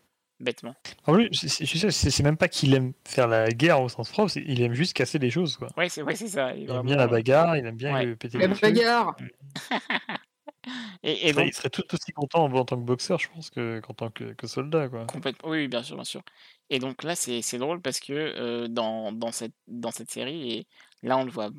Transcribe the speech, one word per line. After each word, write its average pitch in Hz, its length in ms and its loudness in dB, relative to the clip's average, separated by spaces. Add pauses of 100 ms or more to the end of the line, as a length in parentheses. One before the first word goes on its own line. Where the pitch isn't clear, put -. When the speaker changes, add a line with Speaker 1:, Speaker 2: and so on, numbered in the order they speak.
(420)
Speaker 1:
bêtement. 123 340 -8 (300)
Speaker 2:
En 151 80 6
plus, 220 200 8
c'est, 143 160 -2
c'est, - 160 -2
je 160 120 -2
sais, 190 140 2
c'est, - 200 2
c'est 139 120 2
même 151 140 4
pas 180 100 4
qu'il 135 260 4
aime 131 200 4 (120)
faire 123 220 2
la 113 240 4
guerre 139 300 4
au 123 80 0
sens 113 200 -8
propre, 208 200 2
c'est, - 180 -6
il 123 140 2
aime 120 120 2
juste 151 200 0
casser 143 260 0
des 127 100 4
choses, 160 280 0
quoi. 120 100 -8 (100)
Speaker 1:
Ouais, 175 120 0
c'est, 156 120 -8
ouais, 147 140 -4
c'est 226 140 -8
ça, 135 260 -2
il 143 80 -10
est - 20 -
Speaker 2:
Il 127 60 -6
aime 123 120 -2
bien 135 120 4
la 127 120 6
Speaker 1:
vraiment, 117 60 2
euh, 113 40 6
Speaker 2:
bagarre, 151 400 6
il 127 80 -2
aime 113 100 -8
bien 135 180 -4
Speaker 1:
ouais. 127 120 0
Speaker 2:
le 117 100 -2
péter 120 220 -6
Speaker 3:
La 190 100 4
Speaker 2:
des 196 60 4
trucs. 202 80 -6
Speaker 3:
bagarre. 226 560 4
Speaker 1:
<laughs> - 1120 -8 (720)
Et, - 80 0
et 123 160 0
Speaker 2:
Il 151 60 6
serait, 143 100 4
Speaker 1:
donc 147 40 2
Speaker 2:
il 139 60 -4
serait - 160 -4
tout - 140 -4 (100)
aussi - 180 -4
content 151 320 2
en, 135 100 2
en 127 120 4
tant 127 100 -2
que 120 80 -2
boxeur, 127 360 0
je - 100 -4
pense, 160 200 -14
que, 113 300 -4
qu'en 110 140 -14
tant 113 160 -6
que, 113 240 -12
que 117 140 -12
soldat, 147 420 -2
quoi. 117 160 -8
Speaker 1:
Complètement... 135 440 -8
Oui, 160 100 0
oui, 143 100 -2
bien 120 120 -2
sûr, 143 140 -10
bien 123 80 -10
sûr. - 180 -10 (480)
Et 131 100 0
donc 131 240 -8
là, 165 120 -2
c'est, 120 260 -4
c'est 123 160 -4
drôle 160 240 -4
parce 131 200 -4
que, - 120 -10
euh, 120 540 -4
dans, 110 460 -4
dans 117 180 -6
cette, 113 220 -8 (140)
dans 113 240 -8
cette 113 200 -12
série, 127 400 -8
et 110 160 -8 (340)
là, 127 160 0
on 131 60 0
le 123 80 -8
voit 107 280 -6